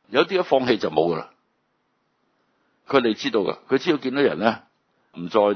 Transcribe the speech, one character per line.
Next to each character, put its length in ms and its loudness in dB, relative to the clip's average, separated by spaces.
有 180 2
啲 140 -2
一 20 -2
放 240 0
棄 100 2
就 140 -4
冇 220 2
㗎 40 -2
啦。 140 -10
佢 140 2
哋 140 0
知 160 -6
道 100 0
㗎， 180 -4
佢 100 0
只 120 -2
要 60 2
見 180 -6
到 60 -2
人 180 2
呢， 240 -2
唔 100 -10
再 280 4